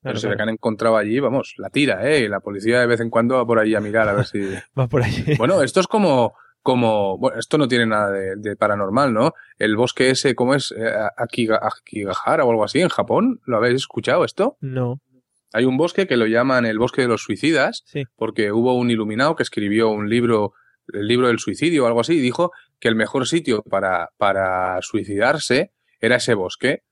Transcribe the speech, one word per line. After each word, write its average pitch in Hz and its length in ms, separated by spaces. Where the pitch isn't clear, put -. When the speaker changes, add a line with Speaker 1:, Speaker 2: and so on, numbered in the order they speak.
Speaker 1:
Pero 131 120
Speaker 2:
Claro, 113 60
Speaker 1:
se 107 80
ve 104 60
Speaker 2:
claro. - 40
Speaker 1:
que 107 120
han 110 40
encontrado 113 420
allí, 107 240
vamos, 131 380
la 98 120
tira, 123 380
¿eh? 147 120
Y 110 80
la 101 120
policía 107 400
de 123 60
vez 120 140
en 117 100
cuando 117 260
va 123 100
por 117 120
allí 110 160
a 104 60
mirar 107 280
a 101 60
ver 104 100
si - 140
Speaker 2:
<laughs> 95 400
Va 131 100
por 127 140
allí. 117 340
Speaker 1:
Bueno, 160 260
esto 135 180
es 185 80
como, 143 460
como, 110 560
bueno, 117 220
esto 147 180
no 147 80
tiene 120 200
nada 107 260
de, 95 240
de 104 200
paranormal, 104 560
¿no? 117 200
El 107 180
bosque 127 340
ese, 131 260
¿cómo 123 180
es? 139 220
Eh, 110 100
a-, 107 300
Akiga-, 110 440
Akigahara 107 840
o 123 60
algo 113 140
así, 131 160
en 180 80
Japón. 180 580
¿Lo 123 100
habéis 120 200
escuchado 135 480
esto? 208 360
Speaker 2:
No. 131 400
Speaker 1:
Hay 117 120
un 131 120
bosque 175 300
que 139 100
lo 113 100
llaman 120 400
el 110 120
bosque 117 240
de 120 60
los 110 140
suicidas, 151 640
Speaker 2:
Sí. 143 180
Speaker 1:
porque 110 360
hubo 120 240
un 120 140
iluminado 113 440
que 151 80
escribió 110 460
un 104 200
libro, 113 440
el 104 160
libro 123 200
del 113 120
suicidio 147 440
o - 40
algo 117 120
así, 156 140
y 165 60
dijo 139 320
que - 80
el 117 80
mejor 110 320
sitio 135 380
para, 92 540
para 92 640
suicidarse 120 880
era 117 160
ese 120 180
bosque. 101 580